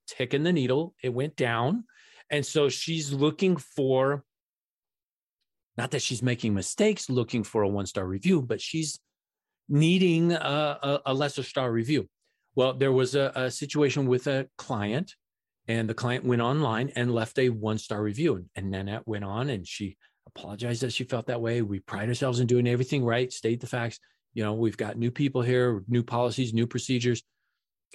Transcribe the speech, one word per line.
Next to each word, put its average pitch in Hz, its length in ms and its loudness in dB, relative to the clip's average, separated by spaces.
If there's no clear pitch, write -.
tick - 260 -4
in 143 100 2
the 175 100 2
needle. 143 400 0
It 127 100 -2
went 135 220 -4
down. 123 480 2
And 147 160 0
so 147 240 2
she's 151 420 -4
looking 151 460 2
for, 135 680 0
not 123 140 -4
that 131 100 -2
she's 117 220 -4
making 120 300 0
mistakes 196 560 0
looking 123 340 0
for 107 200 0
a 101 40 4
one-star 101 400 -4
review, 139 340 2
but 117 200 -4
she's 160 380 -6
needing 170 640 6
a, 147 500 -2
a, 139 260 0
a 135 60 2
lesser 135 300 -2
star 127 280 -2
review. 117 380 0
Well, 131 180 4
there 135 180 2
was 127 240 4
a, 139 200 2
a 127 160 -2
situation 139 560 0
with 123 200 2
a 135 200 0
client 110 580 -4
and 113 220 0
the 107 40 -4
client 127 320 -2
went 120 160 2
online 127 540 0
and 120 180 0
left 131 260 -2
a 131 100 4
one-star 107 520 -4
review. 110 340 0
And, 87 200 -10
and 95 160 -6
Nanette 98 360 -6
went 104 160 -6
on 107 260 -4
and 98 160 -6
she 95 320 -8
apologized 113 540 -8
that 127 120 -2
she - 100 -4
felt 120 240 -4
that 120 140 -4
way. 117 200 0
We 101 180 -2
pride 107 300 -6
ourselves 123 300 0
in 123 80 2
doing 120 200 4
everything 127 360 0
right, 123 280 2
state 120 300 -2
the 127 60 -10
facts. 120 320 -6
You 113 100 -4
know, 107 100 0
we've 113 240 0
got 104 200 -6
new 117 140 0
people 139 300 0
here, 123 460 2
new 120 160 2
policies, 120 500 0
new 113 140 4
procedures, 120 560 0